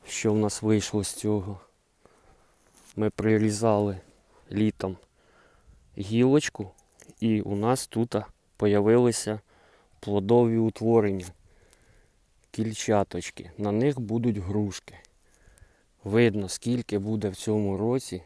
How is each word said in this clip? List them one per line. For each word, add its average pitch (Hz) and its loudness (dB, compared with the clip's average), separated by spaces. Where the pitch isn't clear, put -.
що - -2
в 107 2
нас 107 -2
вийшло 107 0
з - -8
цього. 104 -4
Ми 107 0
прирізали 104 0
літом 98 -2
гілочку, 117 0
і 110 2
у 101 -4
нас 110 0
тут 113 -2
появилися 107 2
плодові 113 4
утворення, 110 2
кільчаточки. 104 -4
На 104 -2
них 127 0
будуть 113 -2
грушки. 101 -6
Видно, 104 2
скільки 117 -4
буде 107 -2
в 92 -8
цьому 104 -2
році 110 -4